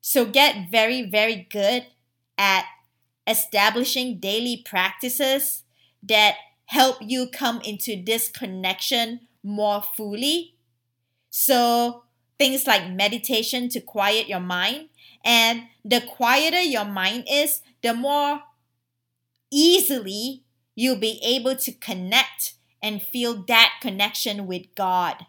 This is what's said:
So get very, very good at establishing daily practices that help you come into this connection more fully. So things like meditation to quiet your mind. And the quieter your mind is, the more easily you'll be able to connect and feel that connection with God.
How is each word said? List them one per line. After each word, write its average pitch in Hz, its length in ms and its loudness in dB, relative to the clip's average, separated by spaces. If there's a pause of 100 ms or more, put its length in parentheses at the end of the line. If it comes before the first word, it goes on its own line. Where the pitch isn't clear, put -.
So 247 240 2
get 220 440 2
very, 226 320 2
very 214 480 0
good 214 380 0 (500)
at 196 280 2 (600)
establishing 220 920 0
daily 220 380 -4
practices 254 1040 -2 (400)
that 208 320 4 (320)
help 262 340 4
you 247 260 -4
come 240 340 -4
into 208 440 -6
this 226 240 -2
connection 226 960 -4 (160)
more 208 380 -2
fully. 247 760 -4 (760)
So 240 760 2 (340)
things 269 300 0
like 190 240 2
meditation 226 760 -2
to 247 120 -6
quiet 208 460 0
your 190 120 -4
mind. 185 500 -4 (360)
And 233 380 4 (200)
the 240 180 2
quieter 294 600 2
your 247 240 0
mind 202 440 -2
is, 285 320 0 (200)
the 233 120 0
more 285 500 -2 (1080)
easily 262 920 2 (320)
you'll 240 240 0
be 220 240 -2
able 254 320 0
to 254 160 -6
connect 208 840 -4 (280)
and 214 200 -6
feel 233 460 -4
that 233 340 8
connection 202 640 -4
with 185 300 -8
God. 180 540 -2